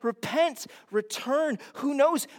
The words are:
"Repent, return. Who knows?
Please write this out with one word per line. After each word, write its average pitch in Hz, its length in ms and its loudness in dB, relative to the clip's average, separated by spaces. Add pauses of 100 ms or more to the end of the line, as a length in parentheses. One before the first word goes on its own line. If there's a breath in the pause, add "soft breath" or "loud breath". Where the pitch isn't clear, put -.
"Repent, 285 680 -2 (240 loud breath)
return. 240 680 -2 (160 loud breath)
Who 285 180 -2
knows? 294 340 4 (120 loud breath)